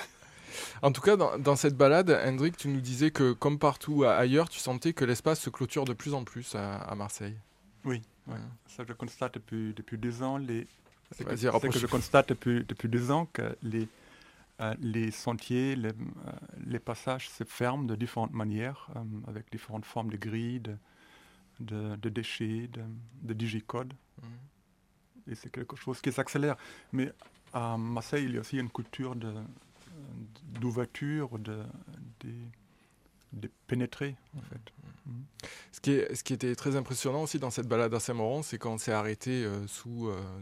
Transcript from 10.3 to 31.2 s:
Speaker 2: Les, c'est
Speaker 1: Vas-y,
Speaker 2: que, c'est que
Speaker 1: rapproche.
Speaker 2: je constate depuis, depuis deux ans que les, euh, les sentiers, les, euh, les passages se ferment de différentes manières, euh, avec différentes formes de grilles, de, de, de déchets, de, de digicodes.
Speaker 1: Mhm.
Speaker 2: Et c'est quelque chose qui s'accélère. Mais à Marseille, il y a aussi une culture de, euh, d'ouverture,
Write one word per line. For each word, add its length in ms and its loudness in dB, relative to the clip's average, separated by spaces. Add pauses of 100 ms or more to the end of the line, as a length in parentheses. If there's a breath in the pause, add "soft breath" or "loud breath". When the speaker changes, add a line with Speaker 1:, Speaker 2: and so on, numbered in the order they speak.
Speaker 2:
Les, 280 -4 (460)
c'est 100 -10
Speaker 1:
Vas-y, 120 -2
Speaker 2:
que, 60 -2
c'est 60 2
que 60 6
Speaker 1:
rapproche. 260 4
Speaker 2:
je 80 2
constate 440 6
depuis, 340 2
depuis 240 -4
deux 220 2
ans 200 2
que 320 -2
les, 260 0 (760 loud breath)
euh, 180 0
les 300 0
sentiers, 640 0
les, 140 0
euh, 20 0 (760)
les 120 -2
passages 500 -4
se 160 -8
ferment 400 0
de 100 0
différentes 380 -2
manières, 640 -2
euh, 40 -8 (280)
avec 240 -12
différentes 320 -8
formes 260 -4
de 60 -4
grilles, 440 -2
de, 160 -8 (840 soft breath)
de, 360 -4
de 120 -2
déchets, 640 -2
de, 80 -10 (420)
de 120 -4
digicodes. 580 -4 (300)
Speaker 1:
Mhm. 60 -16 (1040)
Speaker 2:
Et 20 -8
c'est 160 -12
quelque 260 -10
chose 240 -6
qui 100 0
s'accélère. 460 2 (340 loud breath)
Mais 220 0 (400)
à 240 -2
Marseille, 480 -2
il 80 -2
y 60 -2
a 20 -4
aussi 160 -4
une 140 -2
culture 440 -6
de, 140 -6
euh, 140 -8 (1200)
d'ouverture, 800 -2